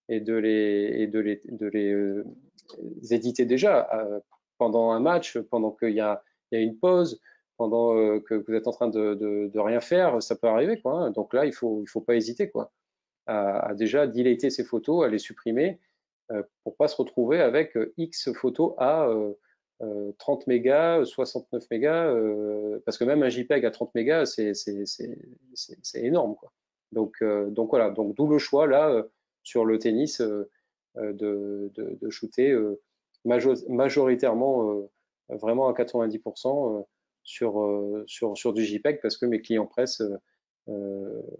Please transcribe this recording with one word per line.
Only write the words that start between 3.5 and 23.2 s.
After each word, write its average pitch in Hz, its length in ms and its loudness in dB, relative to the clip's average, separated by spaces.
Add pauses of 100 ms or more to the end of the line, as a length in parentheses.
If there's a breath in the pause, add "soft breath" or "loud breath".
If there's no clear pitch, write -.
euh, 104 280 -4 (360)
pendant 113 340 2
un 113 100 2
match, 160 380 0
pendant 110 340 -2
qu'il 113 180 -2
y 110 100 0
a, 104 220 -2 (280 soft breath)
il 117 80 -2
y 110 40 2
a - 20 2
une 113 140 -4
pause, 180 420 2 (360 soft breath)
pendant, 117 380 2
euh, 107 260 4
que 113 140 -6
vous 110 200 -2
êtes 110 140 0
en - 40 -2
train - 160 -2
de, 107 260 0
de, 104 380 -2
de 107 80 -2
rien 113 200 0
faire, 165 420 2
ça - 120 -4
peut 117 120 -2
arriver, 151 340 2
quoi, 131 140 -2
hein. 160 160 0
Donc 107 240 -6
là, 131 100 4
il 143 80 0
faut, 107 300 -4
il 101 60 -10
faut 110 120 -6
pas 120 140 0
hésiter, 117 340 0
quoi, 113 240 -8 (540)
à, 101 440 0
à 104 40 -4
déjà 113 320 2
deleter 123 440 2
ces 131 140 -4
photos, 147 400 0
à 123 40 2
les 107 100 0
supprimer, 135 600 -2 (520)
euh, 107 120 -4 (200)
pour - 140 -8
pas 151 120 4
se - 80 -4
retrouver 131 440 2
avec, 147 360 2
euh, 110 200 -2
X 165 360 -6
photos 127 460 0
à, 143 300 2
euh, 107 260 0 (480)
euh, 104 360 -8
trente - 280 -4
mégas, 143 580 4
soixante-neuf 127 640 -6
mégas, 156 360 0
euh, 107 760 -2
parce - 140 -4
que 120 60 0
même 143 180 4